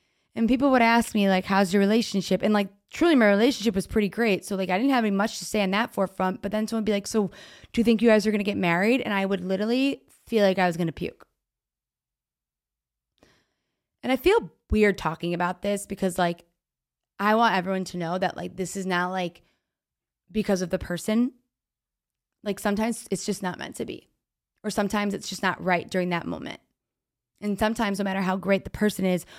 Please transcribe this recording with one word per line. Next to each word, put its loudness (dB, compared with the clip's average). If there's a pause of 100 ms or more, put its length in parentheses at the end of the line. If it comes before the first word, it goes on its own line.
(360)
And 2
people 2
would 6
ask 4
me, 4
like, 2
"How's 2
your 4
relationship?" 2
And, 2
like, 0 (220)
truly 4
my 6
relationship 2
was -2
pretty 0
great. 0
So, -8
like, -4
I 0
didn't 2
have 2
any 0
much -2
to -10
say -2
on 0
that -2
forefront. -2
But -8
then -2
someone -2
would -8
be 2
like, -2
"So 0 (420)
do 0
you 2
think 4
you 4
guys 6
are 2
gonna 0
get -2
married?" 2
And -4
I 0
would -2
literally 0 (240)
feel 2
like 4
I 4
was 0
gonna -2
puke. -10 (2750)
And 0
I 4
feel 2 (200)
weird 4
talking -4
about -4
this -4
because, -4
like, -2 (760)
I 2
want 4
everyone -2
to -10
know -4
that, -2
like, -10
this -8
is -8
not, -2
like, -6 (880)
because 0
of -4
the -2
person. -2 (1080)
Like, -4
sometimes -2
it's -4
just -6
not -6
meant -12
to -8
be. -14 (560)
Or -6
sometimes -2
it's -10
just -10
not -2
right -2
during -2
that -4
moment. -8 (840)
And -4
sometimes 0
no -2
matter -2
how 0
great 0
the -12
person -2
is 0 (120)